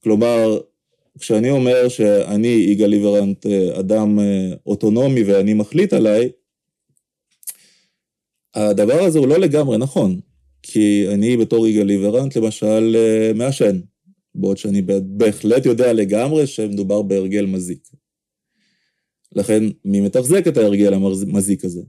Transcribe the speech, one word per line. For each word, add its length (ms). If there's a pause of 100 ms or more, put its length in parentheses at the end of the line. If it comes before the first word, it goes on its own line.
כלומר, 580 (580)
כשאני 320
אומר 380
שאני, 600
יגאל 380
ליברנט, 600
אה, 340
אדם, 400
אה, 320 (140)
אוטונומי 560
ואני 320
מחליט 380
עליי, 380 (2250)
הדבר 480
הזה 160
הוא 100
לא 100
לגמרי 400
נכון, 420 (420)
כי 460
אני 280
בתור 300
יגאל 200
ליברנט, 500
למשל, 600
אה, 380
מעשן, 460 (540)
בעוד 220
שאני 260
ב-, 360
בהחלט 480
יודע 260
לגמרי 540
שמדובר 560
בהרגל 440
מזיק. 420 (1400)
לכן, 300 (220)
מי 160
מתחזק 480
את 80
ההרגל 380
המז-, 320
מזיק 380
הזה? 240